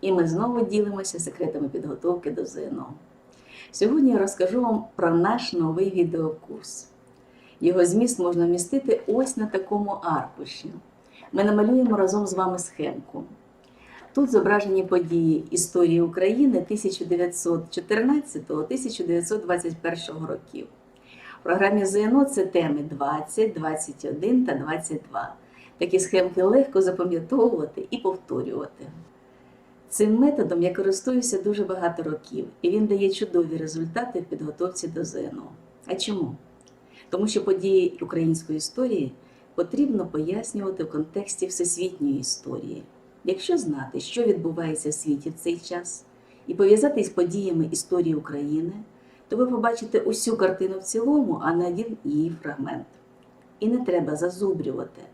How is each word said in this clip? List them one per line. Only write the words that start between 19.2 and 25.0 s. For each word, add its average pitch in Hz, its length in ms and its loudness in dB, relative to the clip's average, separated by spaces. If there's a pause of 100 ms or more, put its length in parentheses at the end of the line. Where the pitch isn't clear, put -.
двадцять 175 340 -2
першого 165 500 -6
років. - 400 -10 (720)
В - 20 -20
програмі 196 440 4
З 190 80 -2
Н 214 220 4
О 277 80 8
це 202 220 0
теми 151 360 0
двадцять, 151 680 -2
двадцять 160 520 -6
один 208 420 2
та - 80 -2
двадцять 151 560 -6